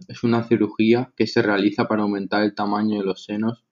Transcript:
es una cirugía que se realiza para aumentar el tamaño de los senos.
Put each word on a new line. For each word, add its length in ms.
es 160
una 220
cirugía 720
que 100
se 140
realiza 480
para 140
aumentar 400
el 120
tamaño 420
de 80
los 200
senos. 460